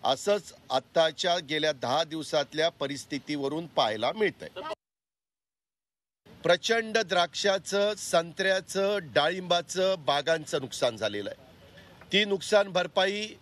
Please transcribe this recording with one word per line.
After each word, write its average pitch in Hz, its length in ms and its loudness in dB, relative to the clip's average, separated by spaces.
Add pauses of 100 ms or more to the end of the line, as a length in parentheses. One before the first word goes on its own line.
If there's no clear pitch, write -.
असंच 139 500 0 (160)
आत्ताच्या 175 680 2
गेल्या 156 340 0
दहा 135 320 0
दिवसातल्या 156 680 -2
परिस्थितीवरून 143 960 -6
पाहायला 117 440 0
मिळतंय. 165 380 -4 (1900)
प्रचंड 226 540 0
द्राक्षाचं, 196 1000 0
संत्र्याचं, 190 1040 0
डाळिंबाचं, 175 1000 0
बागांचं 147 600 0
नुकसान 120 360 -2
झालेलं 104 320 -4
आहे. - 180 -14 (680)
ती 208 120 4
नुकसान 202 420 2
भरपाई 190 600 0 (140)